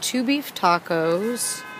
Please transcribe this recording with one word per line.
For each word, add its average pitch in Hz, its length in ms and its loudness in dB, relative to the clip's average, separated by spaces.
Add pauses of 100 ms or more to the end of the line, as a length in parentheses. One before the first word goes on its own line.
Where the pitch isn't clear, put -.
two - 240 0
beef 277 300 0
tacos, 175 1080 0 (180)